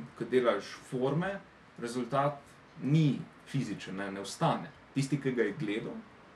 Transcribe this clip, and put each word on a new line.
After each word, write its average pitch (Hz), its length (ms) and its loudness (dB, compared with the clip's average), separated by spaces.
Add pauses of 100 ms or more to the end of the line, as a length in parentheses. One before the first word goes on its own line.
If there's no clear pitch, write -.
(120)
ko - 120 -6
delaš 117 400 4 (180)
forme, 143 500 0 (440)
rezultat 127 600 0 (420)
ni 151 400 4 (240)
fizičen, 101 540 -4
ne, 98 120 -4
ne 98 120 -8
ostane. 107 500 -2 (200)
Tisti, 139 280 0
ki 131 140 -2
ga 120 100 2
je 101 120 0
gledal, 104 420 -4 (400)